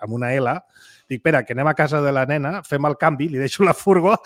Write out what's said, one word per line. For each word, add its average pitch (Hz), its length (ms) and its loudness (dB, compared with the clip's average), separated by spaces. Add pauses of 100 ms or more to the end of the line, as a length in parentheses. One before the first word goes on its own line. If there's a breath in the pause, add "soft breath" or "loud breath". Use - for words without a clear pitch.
amb 107 100 -8
una 123 220 -4
L, 131 180 0 (560 soft breath)
dic, 131 160 -8
"Espera, 143 220 2
que 120 80 -8
anem 135 140 -2
a 156 60 2
casa 151 280 0
de 143 100 0
la 131 140 0
nena, 151 360 -4
fem 143 220 -4
el 147 140 0
canvi, 156 320 0
li 131 80 -6
deixo 135 260 0
la 190 80 6
furgo, 190 540 2